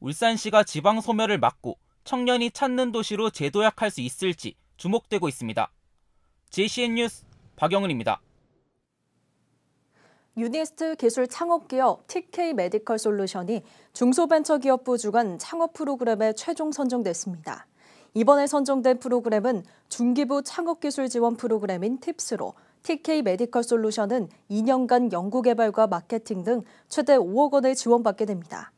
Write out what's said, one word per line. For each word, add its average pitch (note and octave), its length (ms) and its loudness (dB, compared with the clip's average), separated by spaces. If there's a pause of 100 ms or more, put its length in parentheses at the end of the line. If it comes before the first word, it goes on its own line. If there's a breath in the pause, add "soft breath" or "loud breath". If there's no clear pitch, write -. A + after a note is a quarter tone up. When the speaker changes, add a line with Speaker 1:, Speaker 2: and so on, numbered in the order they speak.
Speaker 1:
울산시가 G#3+ 640 2
지방 G3+ 380 2
소멸을 G#3+ 360 0
막고 A#2+ 380 -2 (280)
청년이 B3 480 0
찾는 B3+ 400 0
도시로 A3 360 -2
재도약할 G#3 640 0
수 - 100 -8
있을지 C#3+ 540 -6 (240)
주목되고 F#3+ 500 -2
있습니다. A2+ 420 -4 (800)
제이씨엔 A3+ 460 -2
뉴스 A#3 300 -4 (320)
박영은입니다. D#3 640 0 (2250 soft breath)
Speaker 2:
유니스트 D#4 580 -4
기술 B3 320 2
창업 E4+ 400 -2
기업 B3+ 380 0
티케이 E4+ 480 -4
메디컬 G#3+ 440 -2
솔루션이 G3+ 640 -2 (300 soft breath)
중소벤처기업부 C4 1040 2
주관 G#3+ 420 0
창업 E4 360 -4
프로그램에 A#3 580 0
최종 D#4 400 -4
선정됐습니다. G3+ 960 -4 (480 soft breath)
이번에 C#4 320 6
선정된 C4+ 520 2
프로그램은 A#3 640 0 (280 soft breath)
중기부 B3 520 0
창업 E4 380 -4
기술 C#4 300 -4
지원 A#3 260 2
프로그램인 G#3+ 640 -2
팁스로 - 540 -6 (280 soft breath)
티케이 D#4 380 -2
메디컬 A#3 420 0
솔루션은 A3 680 0 (180 soft breath)
이 G#3 140 -2
년간 B3 500 2
연구 G3 300 -2
개발과 A3 440 4
마케팅 F#3+ 560 -4
등 A3+ 200 0 (260 soft breath)
최대 C#4+ 280 4
오억 B3 360 4
원을 C4 220 4
지원받게 A#3 500 2
됩니다. E3+ 540 -8